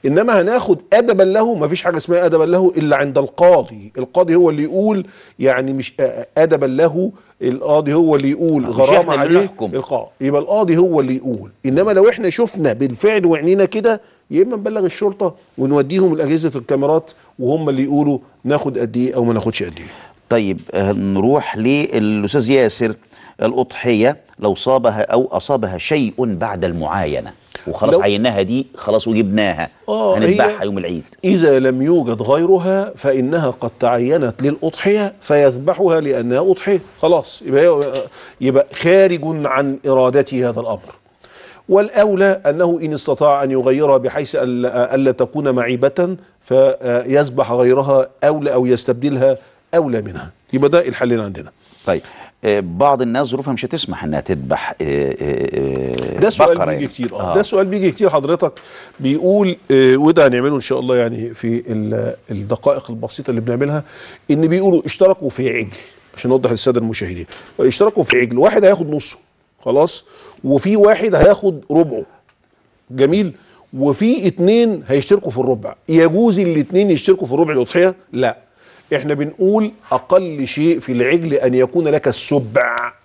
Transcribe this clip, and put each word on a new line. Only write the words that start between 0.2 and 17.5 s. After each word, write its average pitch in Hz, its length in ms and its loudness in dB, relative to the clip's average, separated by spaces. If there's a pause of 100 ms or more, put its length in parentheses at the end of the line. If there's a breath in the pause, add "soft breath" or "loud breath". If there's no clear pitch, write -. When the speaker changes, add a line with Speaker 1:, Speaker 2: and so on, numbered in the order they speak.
Speaker 1:
هناخد 202 360 0 (160)
ادبا 220 300 4
له، 214 320 2
مفيش 156 280 -4
حاجه 175 140 -2
اسمها 175 280 0
ادبا 160 180 2
له 180 340 2
الا 147 200 2
عند 139 200 -2
القاضي، 139 800 2
القاضي 165 380 0
هو 175 140 6
اللي 147 140 -2
يقول، 190 420 -2 (340 loud breath)
يعني 131 340 0
مش، 135 260 -8
آه، 117 280 -2 (100)
ادبا 156 280 2
له، 160 460 0 (300 soft breath)
القاضي 143 520 0
هو 160 220 4
اللي 139 160 0
يقول 156 300 0
Speaker 2:
مش 113 140 -4
Speaker 1:
غرامه 156 240 6
Speaker 2:
إحنا 151 240 0
اللي 165 140 4
Speaker 1:
عليه 196 80 2
Speaker 2:
نحكم. 113 300 -8
Speaker 1:
القاضي، 135 340 -6 (120)
يبقى 143 200 0
القاضي 185 360 0
هو 170 220 2
اللي 131 160 0
يقول. 120 360 -8 (140)
انما 170 260 2
لو 196 180 6
احنا 226 200 -2
شفنا 160 440 -2
بالفعل 139 520 0
وعينينا 170 400 2
كده، 220 360 -2 (300 soft breath)
يا 160 120 2
اما 240 120 -2
نبلغ 214 300 -4
الشرطه 196 500 -2 (220 soft breath)
ونوديهم 147 600 0
لاجهزه 156 380 -2
الكاميرات 143 560 -2 (280 soft breath)
وهم 147 300 -2